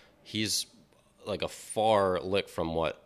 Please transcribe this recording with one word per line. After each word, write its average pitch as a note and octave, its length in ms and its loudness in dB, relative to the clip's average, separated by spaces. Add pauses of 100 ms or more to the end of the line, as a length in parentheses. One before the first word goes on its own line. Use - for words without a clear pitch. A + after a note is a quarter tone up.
(240)
he's, G#2+ 420 -2 (600)
like, F#2+ 160 -4
a E2+ 60 -4
far G2+ 720 2
lick F#2+ 300 -2
from E2+ 260 -2
what D#2+ 300 -2